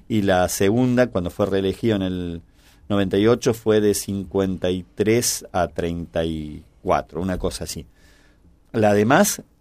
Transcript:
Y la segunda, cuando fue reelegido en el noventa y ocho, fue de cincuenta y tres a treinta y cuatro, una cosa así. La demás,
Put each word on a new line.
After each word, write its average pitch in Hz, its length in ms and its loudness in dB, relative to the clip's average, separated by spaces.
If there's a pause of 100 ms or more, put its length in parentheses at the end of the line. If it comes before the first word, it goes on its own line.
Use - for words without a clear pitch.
Y 107 160 0
la 90 260 4
segunda, 123 580 2
cuando 90 220 -4
fue 101 160 -2
reelegido 98 520 0
en 95 40 -2
el 90 400 -6 (480)
noventa 98 280 0
y 104 100 2
ocho, 120 260 2
fue 107 260 2
de 104 140 2
cincuenta 95 760 -4
y 92 140 -4 (100)
tres 113 560 0
a 87 160 0
treinta 85 580 -4
y 78 380 -8 (180)
cuatro, 78 400 -2
una 92 160 -4
cosa 85 280 -6
así. 80 200 -12 (880)
La 107 200 4
demás, 135 480 4 (200)